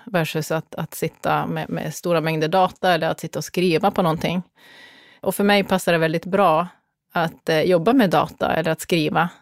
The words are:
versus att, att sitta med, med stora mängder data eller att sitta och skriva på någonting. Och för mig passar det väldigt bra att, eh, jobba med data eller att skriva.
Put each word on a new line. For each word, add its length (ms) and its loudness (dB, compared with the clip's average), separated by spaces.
versus 460 -4
att, 240 -6
att 200 -8
sitta 520 -4
med, 220 -6
med 260 -6
stora 260 0
mängder 260 0
data 460 2
eller 160 0
att 100 -4
sitta 200 -8
och 60 -6
skriva 460 0
på 100 0
någonting. 420 -2
Och 140 -4
för 80 0
mig 200 4
passar 280 0
det 60 4
väldigt 280 0
bra 420 2
att, 360 -4
eh, 120 2
jobba 320 2
med 160 4
data 460 0
eller 160 0
att 100 -6
skriva. 480 0